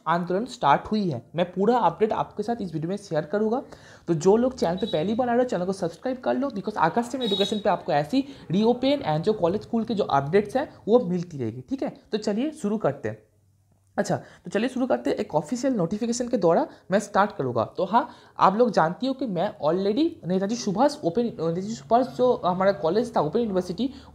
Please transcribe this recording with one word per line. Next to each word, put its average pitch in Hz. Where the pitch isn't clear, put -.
आंदोलन 175
स्टार्ट 151
हुई 208
है। 117
मैं 180
पूरा 214
अपडेट 202
आपके -
साथ 233
इस 180
वीडियो 156
में 196
शेयर 160
करूँगा। 220
तो 170
जो 175
लोग 247
चैनल 180
पे 214
पहली 180
बार 247
आ 240
रहे 240
हो, 247
चैनल 180
को 190
सब्सक्राइब 190
कर 247
लो, 269
because 214
आकाश 233
टीम 262
एजुकेशन 202
पे 196
आपको 175
ऐसी 151
रीओपन 240
and 156
जो 202
कॉलेज 202
स्कूल 226
के 233
जो 196
अपडेट्स 165
हैं, 294
वो 240
मिलती 170
रहेगी, 120
ठीक 269
है। 247
तो 220
चलिए 226
शुरू 208
करते 135
हैं। -
अच्छा, 190
तो -
चलिए 220
शुरू 254
करते 247
हैं -
एक -
ऑफिशियल 247
नोटिफिकेशन 226
के 254
द्वारा 190
मैं 190
स्टार्ट 202
करूँगा। 117
तो -
हाँ, 226
आप 190
लोग 233
जानती 175
हो 269
कि 269
मैं 196
already 202
नेताजी 196
सुभाष 233
ओपन, 233
नेताजी 175
सुभाष 233
जो 247
हमारा 185
कॉलेज 214
था, 185
ओपन 151
यूनिवर्सिटी, 196